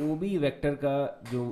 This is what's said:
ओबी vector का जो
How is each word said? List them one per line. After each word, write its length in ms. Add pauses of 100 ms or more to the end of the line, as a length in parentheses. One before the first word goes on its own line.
ओबी 360
vector 380
का 460 (100)
जो 200